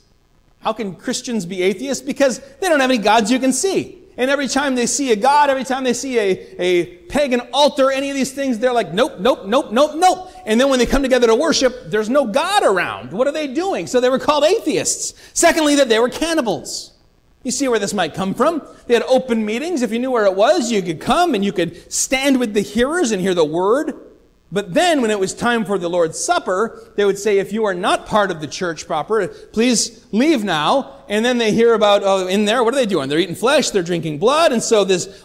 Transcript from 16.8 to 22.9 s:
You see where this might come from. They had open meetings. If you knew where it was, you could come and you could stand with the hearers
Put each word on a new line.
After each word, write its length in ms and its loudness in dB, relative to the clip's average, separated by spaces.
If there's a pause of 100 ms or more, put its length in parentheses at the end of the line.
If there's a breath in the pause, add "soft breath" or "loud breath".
You 80 -6
see 160 -2
where 100 2
this 160 -4
might 180 -2
come 220 -4
from. 260 0 (260 loud breath)
They 60 0
had 120 4
open 420 0
meetings. 340 -4
If 120 -2
you 60 -2
knew 120 -2
where 160 2
it 80 2
was, 360 4
you 120 0
could 180 -6
come 340 2
and 80 0
you 100 0
could 380 -4
stand 480 0
with 140 -2
the 80 0
hearers 520 0